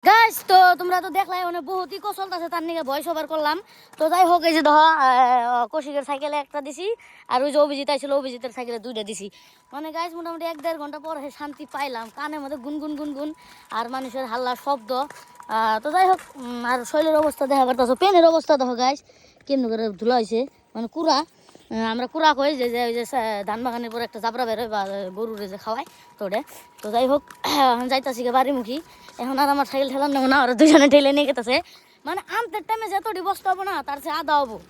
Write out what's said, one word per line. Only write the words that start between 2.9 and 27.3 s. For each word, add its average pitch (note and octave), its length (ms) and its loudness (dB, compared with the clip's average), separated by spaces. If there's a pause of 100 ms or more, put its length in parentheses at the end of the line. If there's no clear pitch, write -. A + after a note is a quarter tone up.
ওভার D#4 220 -4
করলাম। D#4 240 -2 (420)
তো D#4 40 2 (100)
যাই F4+ 180 6
হোক, F4 180 4
এই D#4+ 80 2
যে D#4+ 100 2
দেখো, D4+ 180 8 (200)
আহ, B3 680 4
কৌশিকের C#4+ 380 -4
সাইকেলে C#4+ 360 -6
একটা D4 220 -10
দিছি, D4+ 180 -12 (460)
আর B3+ 140 2
ওই D4 80 0
যে D4+ 120 2
অভিজিৎ C#4+ 280 -6
আইছিল, C#4 180 -4 (100)
অভিজিতের B3 340 -10
সাইকেলে A#3+ 300 -8
দুইটা A3 240 -8
দিছি। G3+ 180 -12 (460)
মানে, D4+ 220 -12
গাইস, E4+ 240 -6
মোটামুটি E4 320 -10
এক D#4+ 140 -12
দেড় E4 180 -4
ঘন্টা D4 220 -12
পর D#4+ 180 -6
হে D4 60 -10 (100)
শান্তি D4 240 -12 (120)
পাইলাম, C4 300 -8 (120)
কানের D4+ 260 -8
মধ্যে C#4 220 -10
গুনগুন D4+ 340 -8
গুনগুন D4 300 -8 (480)
আর A#3 80 -4 (100)
মানুষের C4 360 -8
হাল্লা B3 220 -4 (120)
শব্দ। C4 260 -4 (100)
আহ, A3 840 -4
তো D4 120 -4
যাই F#4+ 160 6
হোক, F#4 80 4 (220)
উম, A#3+ 300 -6
আর B3+ 80 0 (100)
শৈলের D#4 340 2
অবস্থা D4 280 0
দেখা C4+ 160 4
পারতাছো, B3+ 340 2
পেনের F4+ 300 6
অবস্থা D#4+ 300 2
দেখো B3 200 -2
গাইস, C4 180 0 (480)
কেমন C4+ 240 0
করে A3+ 120 -2 (180)
ধুলা A#3 180 2
হয়েছে, A3+ 200 -2 (360)
মানে, A3+ 200 -6
কুড়া। D#4 220 2 (540)
আহ, A3+ 40 -8 (120)
আমরা A#3 200 -4
কুড়া D#4 260 2
কই C#4 220 2
যে, B3 140 -2
যে A#3+ 160 -2
ওই A#3 80 -2
যে A#3 120 -4
সা-, A3 400 -4
ধান G#3+ 180 -6
বাগানের A#3+ 280 -6
পর A#3 100 -2
একটা A#3 180 -6
জাবরা A3+ 260 0
বের A3 140 -2
হয় A#3 100 -4
বা G#3+ 120 0 (340)
গরুরে G#3+ 320 -6
যে F#3+ 100 -10
খাওয়ায়, A#3 300 -6 (260)
তো - 120 -12
ওটা। G3 140 -2 (400)
তো G#3+ 120 -10
যাই A#3+ 160 4
হোক, C#4+ 140 2 (220)